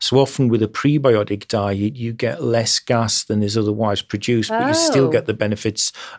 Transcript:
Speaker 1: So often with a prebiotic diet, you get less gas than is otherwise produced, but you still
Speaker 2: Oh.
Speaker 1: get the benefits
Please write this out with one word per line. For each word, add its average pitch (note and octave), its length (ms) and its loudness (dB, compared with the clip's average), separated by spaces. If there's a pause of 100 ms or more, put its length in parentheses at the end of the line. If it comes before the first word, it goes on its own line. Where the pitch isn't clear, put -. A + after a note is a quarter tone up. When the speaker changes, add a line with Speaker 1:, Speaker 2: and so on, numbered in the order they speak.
Speaker 1:
So - 180 2
often C3+ 300 2
with A2 140 2
a G#2+ 60 2
prebiotic A#2+ 800 0
diet, G2+ 480 -2
you A#2 160 -6
get A2+ 300 -4
less A#2 360 0
gas A#2 460 0
than G#2+ 180 0
is G2+ 140 -2
otherwise G#2+ 460 0
produced, A2+ 480 -2
but A#3 180 0
you D#4 60 2
still D4 320 4
Speaker 2:
Oh. A#2+ 40 -2
Speaker 1:
get A2+ 160 0
the G#2+ 80 -2
benefits G#2+ 580 -2 (260)